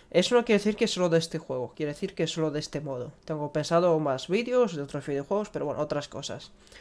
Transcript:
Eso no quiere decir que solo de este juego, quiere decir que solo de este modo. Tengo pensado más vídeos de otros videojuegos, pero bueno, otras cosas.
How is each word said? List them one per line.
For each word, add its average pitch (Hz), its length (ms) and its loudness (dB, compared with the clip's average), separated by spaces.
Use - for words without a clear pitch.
Eso 180 240 4
no 233 80 6
quiere 214 160 4
decir 208 160 2
que 220 140 2
solo 180 180 0
de 165 100 4
este 165 200 0
juego, 127 360 -6
quiere 147 200 -4
decir 185 200 -8
que 160 140 0
solo 156 240 -2
de 147 80 -2
este 151 220 -6
modo. 135 320 -8
Tengo 147 300 -6
pensado 165 460 4
más 139 280 -2
vídeos 233 480 2
de 143 60 -4
otros 143 260 -6
videojuegos, 175 420 -2
pero 143 140 -4
bueno, 143 160 -2
otras 147 300 -4
cosas. - 420 -10